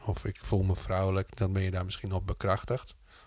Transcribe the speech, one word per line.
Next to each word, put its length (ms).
of 200
ik 120
voel 260
me 120
vrouwelijk, 640
dan 160
ben 80
je 100
daar 140
misschien 280
op 140
bekrachtigd 680